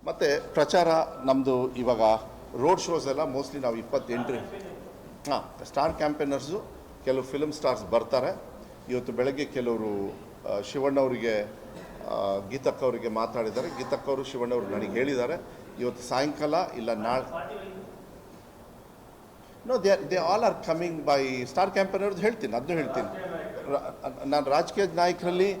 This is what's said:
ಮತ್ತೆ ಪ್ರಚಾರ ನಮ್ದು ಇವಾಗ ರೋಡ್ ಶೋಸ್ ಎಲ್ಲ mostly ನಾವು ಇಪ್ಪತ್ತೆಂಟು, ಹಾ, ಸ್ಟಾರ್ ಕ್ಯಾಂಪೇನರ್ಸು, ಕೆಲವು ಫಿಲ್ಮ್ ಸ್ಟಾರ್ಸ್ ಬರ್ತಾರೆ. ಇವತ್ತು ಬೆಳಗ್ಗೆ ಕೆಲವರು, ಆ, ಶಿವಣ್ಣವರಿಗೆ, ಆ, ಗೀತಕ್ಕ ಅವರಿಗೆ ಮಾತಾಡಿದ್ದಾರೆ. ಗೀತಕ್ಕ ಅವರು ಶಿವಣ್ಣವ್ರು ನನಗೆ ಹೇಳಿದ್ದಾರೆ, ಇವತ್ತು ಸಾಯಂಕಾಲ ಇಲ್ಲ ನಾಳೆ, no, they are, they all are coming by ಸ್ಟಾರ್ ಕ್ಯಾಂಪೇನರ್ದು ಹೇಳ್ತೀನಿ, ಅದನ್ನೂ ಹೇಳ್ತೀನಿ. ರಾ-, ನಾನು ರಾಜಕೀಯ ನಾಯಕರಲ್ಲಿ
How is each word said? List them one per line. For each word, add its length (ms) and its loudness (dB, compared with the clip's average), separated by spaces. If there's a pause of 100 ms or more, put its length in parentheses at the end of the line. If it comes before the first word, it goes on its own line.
ಮತ್ತೆ 480 2
ಪ್ರಚಾರ 360 6 (360)
ನಮ್ದು 500 4
ಇವಾಗ 260 2 (560)
ರೋಡ್ 240 6
ಶೋಸ್ 260 0
ಎಲ್ಲ 140 0
mostly 400 -2
ನಾವು 160 0
ಇಪ್ಪತ್ತೆಂಟು, 560 -2 (960)
ಹಾ, 340 -2
ಸ್ಟಾರ್ 280 0
ಕ್ಯಾಂಪೇನರ್ಸು, 720 -2 (400)
ಕೆಲವು 180 2
ಫಿಲ್ಮ್ 300 -4
ಸ್ಟಾರ್ಸ್ 320 0
ಬರ್ತಾರೆ. 560 2 (480)
ಇವತ್ತು 240 -2
ಬೆಳಗ್ಗೆ 320 0
ಕೆಲವರು, 680 -2 (340)
ಆ, 120 0
ಶಿವಣ್ಣವರಿಗೆ, 840 2
ಆ, 1040 -4
ಗೀತಕ್ಕ 360 -2
ಅವರಿಗೆ 240 0
ಮಾತಾಡಿದ್ದಾರೆ. 600 0
ಗೀತಕ್ಕ 400 -4
ಅವರು 160 0
ಶಿವಣ್ಣವ್ರು 420 -2
ನನಗೆ 240 -4
ಹೇಳಿದ್ದಾರೆ, 540 0 (340)
ಇವತ್ತು 300 -4
ಸಾಯಂಕಾಲ 460 0 (220)
ಇಲ್ಲ 160 -2
ನಾಳೆ, 320 0 (2500)
no, 60 2
they 140 4
are, 200 4
they 100 2
all 240 4
are 300 2
coming 360 -2
by 380 2
ಸ್ಟಾರ್ 240 2
ಕ್ಯಾಂಪೇನರ್ದು 500 0
ಹೇಳ್ತೀನಿ, 360 0
ಅದನ್ನೂ 260 0
ಹೇಳ್ತೀನಿ. 240 -2 (680)
ರಾ-, 560 -4
ನಾನು 220 2
ರಾಜಕೀಯ 360 2
ನಾಯಕರಲ್ಲಿ 760 2